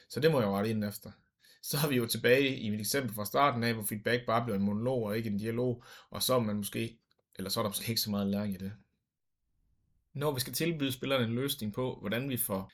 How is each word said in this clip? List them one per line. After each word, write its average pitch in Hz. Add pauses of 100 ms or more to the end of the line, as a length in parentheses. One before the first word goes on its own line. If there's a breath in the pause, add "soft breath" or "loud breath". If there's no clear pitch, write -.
Så -
det 160
må 139
jeg 107
jo 98
rette 107
ind 107
efter. 104 (520 soft breath)
Så -
er 156
vi 135
jo 117
tilbage 127
i 107
mit 107
eksempel 117
fra 104
starten 135
af, 117
hvor 110
feedback 113
bare 117
bliver 110
en 98
monolog 113
og 104
ikke 113
en 101
dialog, 117 (260 loud breath)
og -
så 127
er 127
man 107
måske, 113 (380)
eller 98
så 107
er 110
der 107
måske 98
ikke 110
så 110
meget 101
læring 101
i -
det. 95 (1400)
Når 147
vi 127
skal 131
tilbyde 151
spillerne 135
en 113
løsning 139
på, 127
hvordan 113
vi 127
får 98